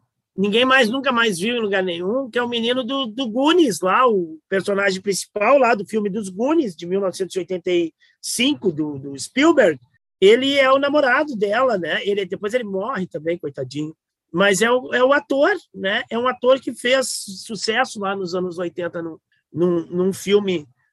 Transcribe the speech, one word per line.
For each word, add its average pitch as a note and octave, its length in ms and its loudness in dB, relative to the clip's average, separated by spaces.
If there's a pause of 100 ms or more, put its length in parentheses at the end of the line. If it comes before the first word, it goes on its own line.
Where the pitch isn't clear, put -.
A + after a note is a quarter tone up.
(360)
ninguém G#3 300 2
mais, C4 240 4
nunca C4+ 220 -2
mais A3+ 280 0
viu A3+ 160 -2
em A#3 60 -2
lugar G3 220 0
nenhum, F#3 460 -4
que A#3 100 -2
é B3 40 0
o A#3+ 60 -4
menino A#3+ 340 -2
do, C4+ 220 -4
do A3+ 240 -6
Goonies C#4 520 2
lá, G#3+ 260 4
o F3 320 0 (100)
personagem F#3+ 520 -2
principal G#3 560 0
lá A#3 180 4
do G3 100 -8
filme G#3 240 -2
dos F#3+ 200 -6
Goonies, A#3 460 0
de E3 100 -14
mil F#3 160 -2
novecentos F#3 340 -4
e F#3+ 40 -2
oitenta F3+ 320 -4
e E3+ 220 0 (260)
cinco, B3 520 0
do, D3+ 260 -4
do C#3 220 -12
Spielberg. B3 600 4 (400)
Ele B3+ 380 6
é C4 140 4
o C4+ 80 6
namorado C#4+ 560 2
dela, G#3+ 420 0
né? E3+ 260 -2
Ele, G3 220 -2
depois G3 280 -6
ele B3+ 100 0
morre G3+ 420 -6
também, E3 320 -6
coitadinho. C#3+ 580 -8 (380)
Mas G3 300 2
é A#3 80 2
o, B3+ 220 -2
é B3 100 2
o C4 100 4
ator, D4 420 2 (180)
né? G3 360 -4
É A3+ 80 -6
um A#3+ 100 -2
ator B3 320 2
que C4 140 -8
fez B3+ 340 0 (380)
sucesso A3+ 540 -4
lá G3 160 -4
nos F#3 180 -6
anos F3+ 240 -4
oitenta F3 420 -8
num, E3 180 -10 (360)
num, E3+ 320 0
num F3+ 280 -2
filme F#3+ 540 0 (260)